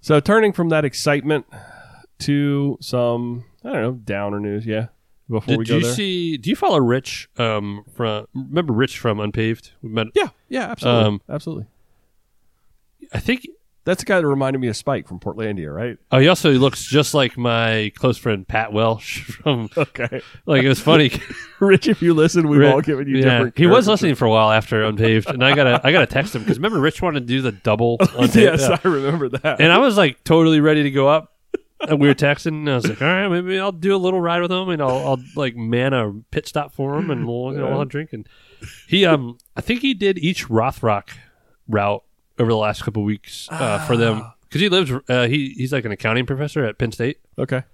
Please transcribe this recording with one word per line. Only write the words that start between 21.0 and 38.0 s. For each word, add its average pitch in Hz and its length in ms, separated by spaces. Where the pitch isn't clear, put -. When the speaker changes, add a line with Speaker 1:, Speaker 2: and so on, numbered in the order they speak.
Speaker 1:
<laughs> - 240
Rich, 196 280
if 220 120
you 170 140
listen, 160 340
we've 147 120
Speaker 2:
Ri-, 143 80
Speaker 1:
all 139 120
given 143 260
you 135 120
Speaker 2:
yeah. 131 60
Speaker 1:
different 120 340
Speaker 2:
He 165 80
was 175 60
Speaker 1:
characters. 196 40
Speaker 2:
listening 196 260
for 127 100
a 113 60
while 110 200
after 110 340
Unpaved, 110 440
and 127 160
I 139 100
gotta, 135 300
I 139 80
gotta 165 140
text 147 280
him 214 120
'cause 190 100
remember 180 240
Rich 151 220
wanted 156 180
to 120 60
do 131 160
the 123 100
double 113 460
Speaker 1:
<laughs> - 20
Speaker 2:
Unpaved? - 360
Speaker 1:
Yes, 180 320
Speaker 2:
Yeah. 165 140
Speaker 1:
I 202 60
remember 143 400
that. 135 320
Speaker 2:
And 156 100
I 180 80
was, 233 200
like, 151 260
totally 160 360
ready 151 240
to 143 60
go 135 180
up. 156 220
And 151 140
we 143 80
were 143 60
texting, 143 340
and 151 220
I 131 60
was 117 120
like, 110 140
"All 143 60
right, 190 200
maybe 180 300
I'll 196 120
do 185 240
a 196 40
little 185 220
ride 170 200
with 175 100
him, 185 200
and 160 100
I'll, 131 260
I'll, 135 140
like, 135 180
man 120 380
a 113 200
pit - 160
stop 143 260
for 139 240
him, 185 140
and 120 180
we'll, 123 240
you 139 60
know, 139 60
we'll 131 80
Speaker 1:
Yeah. 139 80
Speaker 2:
have - 80
a - 20
drink." 147 240